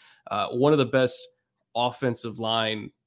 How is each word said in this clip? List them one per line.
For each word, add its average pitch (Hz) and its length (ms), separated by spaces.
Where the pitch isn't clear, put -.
Uh, 104 180
one 135 240
of 151 60
the 127 80
best 127 300
offensive 120 640
line 110 520